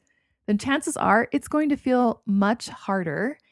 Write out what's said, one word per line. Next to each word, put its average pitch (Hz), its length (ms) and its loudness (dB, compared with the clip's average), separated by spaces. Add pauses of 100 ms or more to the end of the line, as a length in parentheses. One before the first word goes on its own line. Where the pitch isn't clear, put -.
(460)
then 208 120 0
chances 285 380 -2
are 202 360 2
it's 285 160 -4
going 302 220 0
to 285 60 0
feel 247 500 0
much 202 420 0
harder 190 680 -4 (140)